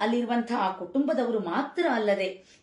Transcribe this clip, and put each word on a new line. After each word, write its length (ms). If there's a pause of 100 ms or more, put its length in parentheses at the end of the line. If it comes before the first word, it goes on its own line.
ಅಲ್ಲಿರುವಂತಹ 600
ಆ 120
ಕುಟುಂಬದವರು 680
ಮಾತ್ರ 540
ಅಲ್ಲದೆ 520 (180)